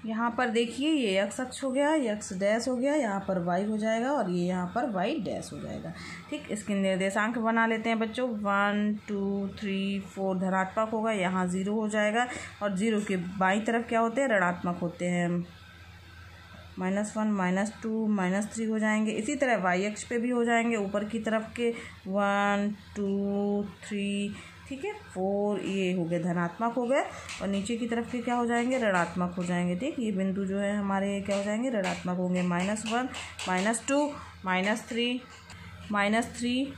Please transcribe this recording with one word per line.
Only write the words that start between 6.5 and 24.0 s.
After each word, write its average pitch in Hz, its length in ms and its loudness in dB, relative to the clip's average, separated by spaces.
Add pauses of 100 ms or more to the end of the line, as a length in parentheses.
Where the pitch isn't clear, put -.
इसके 208 220 -4
निर्देशांक 196 640 2
बना 226 300 4
लेते 226 220 0
हैं 226 100 2
बच्चों, 226 280 0 (120)
वन, 208 540 2 (140)
टू, 196 400 0 (120)
थ्री, 196 480 0
फ़ोर 190 320 -2
धनात्मक 190 500 2
होगा, 220 240 0
यहाँ 185 340 2
ज़ीरो 190 260 0
हो 214 160 0
जाएगा 214 380 2 (360)
और 202 140 0
ज़ीरो 214 240 2
के 202 160 0
बाईं 190 480 2
तरफ 233 240 2
क्या 226 100 4
होते 226 220 2
हैं? 269 80 2
ऋणात्मक 180 500 2
होते 175 280 -4
हैं, 175 380 2 (1300)
माइनस 196 380 0
वन, 214 160 2
माइनस 190 400 2 (100)
टू, 220 240 0
माइनस 202 460 0
थ्री 226 120 -4
हो 220 140 0
जाएंगे। 214 340 2
इसी 285 220 -2
तरह 247 280 2
वाई 185 220 2
अक्ष 208 180 -4
पे 240 160 -4
भी 240 100 0
हो 240 160 2
जाएंगे, 233 320 4
ऊपर 202 280 0
की 226 140 -4
तरफ 220 360 -2
के 233 140 0 (380)
वन, 202 680 2 (220)
टू, 202 680 0 (200)
थ्री, 202 520 -4 (320)